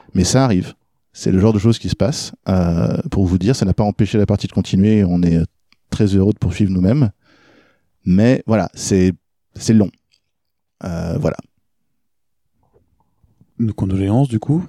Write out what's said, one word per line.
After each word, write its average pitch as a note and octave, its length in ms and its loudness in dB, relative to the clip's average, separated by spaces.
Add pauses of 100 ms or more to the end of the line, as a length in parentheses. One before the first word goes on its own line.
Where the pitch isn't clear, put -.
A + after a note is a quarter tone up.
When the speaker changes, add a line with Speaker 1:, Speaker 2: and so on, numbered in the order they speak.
(140)
Speaker 1:
Mais F#2 120 2
ça B2+ 180 2
arrive. F#2 300 0 (400)
C'est - 180 -4
le F#2+ 80 2
genre A2 140 4
de G#2 60 2
choses A2+ 200 2
qui F#2 80 -8
se - 80 -2
passent. - 380 -4 (160)
Euh, F2 480 0 (120)
pour G2 160 0
vous F2+ 120 0
dire, G#2 180 0
ça - 100 -2
n'a F#2 80 0
pas G#2+ 120 0
empêché G#2 320 -2
la G2+ 80 2
partie G2+ 220 -2
de - 40 -10
continuer. G2+ 540 2
On F2 180 0
est E2 180 2 (480)
très G#2+ 180 0
heureux G2 260 2
de - 40 -6
poursuivre F#2 340 -2
nous-mêmes. G2+ 400 0 (960)
Mais A2 420 2
voilà, G#2 260 0
c'est, F#2 400 0 (420)
c'est - 180 -2
long. G#2 160 4 (960)
Euh, E2+ 360 -6
voilà. - 180 -4 (2250)
Speaker 2:
Nos A2 140 -2
condoléances, G2 540 0
du A2+ 120 -2
coup. E3 300 -2